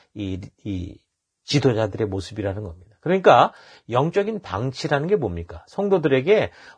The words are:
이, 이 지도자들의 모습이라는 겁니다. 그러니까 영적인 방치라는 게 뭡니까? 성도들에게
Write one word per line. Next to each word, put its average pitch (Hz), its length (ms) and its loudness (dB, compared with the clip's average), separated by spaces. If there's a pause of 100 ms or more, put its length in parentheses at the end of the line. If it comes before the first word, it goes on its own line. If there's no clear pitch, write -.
(140)
이, 95 260 -6 (240)
이 95 360 -8 (440)
지도자들의 110 640 0
모습이라는 98 540 -6
겁니다. 90 380 -16
그러니까 180 520 4 (380)
영적인 175 520 0
방치라는 139 640 -4
게 196 80 2
뭡니까? 87 520 -6
성도들에게 165 840 2 (260)